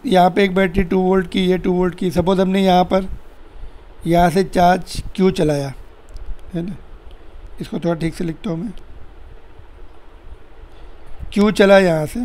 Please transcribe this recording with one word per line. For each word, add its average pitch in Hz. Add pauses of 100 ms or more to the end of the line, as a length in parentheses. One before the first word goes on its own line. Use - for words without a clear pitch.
यहाँ 185
पे 202
एक 185
बैटरी 190
two 185
volt 185
की, 196
ये 185
टू 180
volt 180
की। 185
suppose 180
हमने 190
यहाँ 180
पर, 190 (960)
यहाँ 170
से 190
charge 180 (120)
क्यू 185
चलाया, 147 (840)
है 170
ना, 185 (840)
इसको 175
थोड़ा 170
ठीक 160
से 185
लिखता 165
हूँ 165
मैं, 196 (2500)
क्यू 208
चला 196
यहाँ 160
से? 240